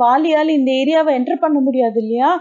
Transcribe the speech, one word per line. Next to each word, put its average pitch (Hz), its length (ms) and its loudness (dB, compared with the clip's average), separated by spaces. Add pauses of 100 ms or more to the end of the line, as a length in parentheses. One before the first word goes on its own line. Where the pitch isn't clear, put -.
வாலியால 302 480 2
இந்த 269 220 0
ஏரியாவை 302 440 0
enter 254 260 -2
பண்ண 311 200 0
முடியாது 240 400 0
இல்லையா, 233 300 0 (100)